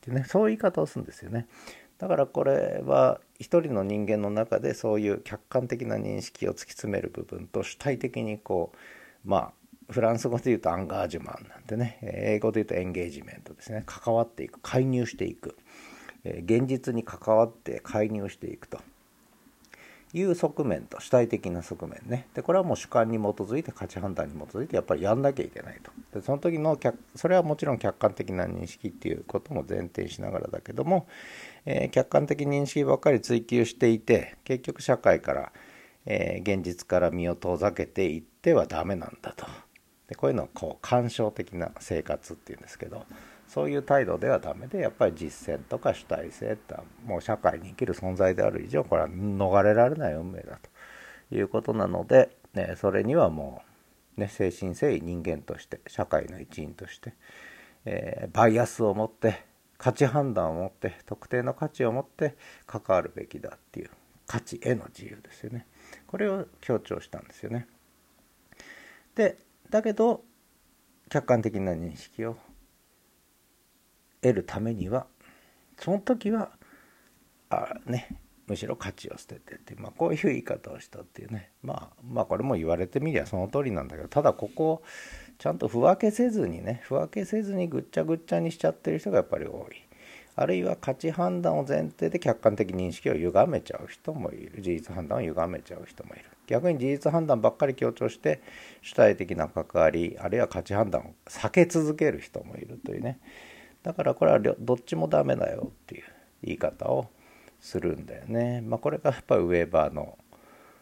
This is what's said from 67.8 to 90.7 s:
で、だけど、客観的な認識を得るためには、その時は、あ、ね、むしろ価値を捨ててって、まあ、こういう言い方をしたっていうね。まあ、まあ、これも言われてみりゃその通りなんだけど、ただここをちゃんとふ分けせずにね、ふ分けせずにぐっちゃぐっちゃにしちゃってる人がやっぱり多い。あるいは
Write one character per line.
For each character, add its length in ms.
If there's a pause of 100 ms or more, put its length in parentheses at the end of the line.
で、 220 (320)
だ 120
け 100
ど、 300 (840)
客 180
観 160
的 160
な 140
認 240
識 280
を 120 (1900)
得 120
る 100
た 160
め 140
に 140
は、 180 (720)
そ 120
の 80
時 320
は、 200 (960)
あ、 280 (100)
ね、 300 (300)
む 100
し 100
ろ 100
価 160
値 180
を 80
捨 80
て 100
て 200
っ 20
て、 180
ま 120
あ、 40
こ 160
う 60
い 80
う 40
言 120
い 40
方 300
を 80
し 80
た 120
っ 40
て 180
い 40
う 60
ね。 180 (120)
ま 340
あ、 60
ま 200
あ、 40
こ 100
れ 60
も 120
言 120
わ 100
れ 100
て 140
み 120
り 80
ゃ 60
そ 100
の 120
通 160
り 80
な 100
ん 60
だ 80
け 60
ど、 60
た 140
だ 100
こ 220
こ 180
を 100 (560)
ち 80
ゃ 60
ん 60
と 100
ふ 120
分 200
け 100
せ 200
ず 180
に 140
ね、 220
ふ 100
分 140
け 160
せ 180
ず 120
に 140
ぐ 120
っ 20
ち 160
ゃ 60
ぐ 120
っ 20
ち 160
ゃ 60
に 120
し 60
ち 80
ゃ 40
っ 40
て 160
る 80
人 120
が 80
や 40
っ 40
ぱ 120
り 80
多 240
い。 200 (460)
あ 100
る 80
い 80
は 140